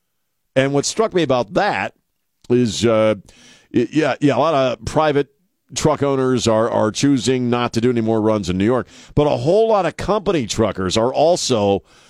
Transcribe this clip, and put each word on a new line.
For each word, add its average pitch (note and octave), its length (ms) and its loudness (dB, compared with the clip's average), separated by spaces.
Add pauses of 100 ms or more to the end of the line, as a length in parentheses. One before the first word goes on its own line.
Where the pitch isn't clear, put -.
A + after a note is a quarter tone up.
(560)
And C#3 180 0
what C#3 120 0
struck G#3+ 280 -2
me F3 100 0
about B2 300 -2
that B2+ 420 -2 (540)
is, B2 360 2
uh, A2 300 2 (580)
y-, A#2+ 180 0
yeah, C#3 280 0
yeah, C#3 160 2
a A#2+ 40 0
lot D#3 140 0
of B2+ 320 -2
private C#3+ 460 0 (420)
truck C#3+ 300 0
owners C3 440 0
are, A2+ 220 2
are G#2+ 220 0
choosing B2+ 580 0
not A#2+ 240 -2
to A#2 80 -2
do B2 80 2
any A#2+ 120 0
more A2 200 0
runs G#2+ 280 0
in F2+ 80 -2
New G2 80 0
York. A#2+ 220 0 (280)
But D3 100 2
a C3 120 0
whole F#3 320 2
lot G3 160 2
of D#3 120 -6
company F#3 480 -2
truckers F#2+ 520 -2
are A#2+ 160 0
also A#2+ 720 0 (260)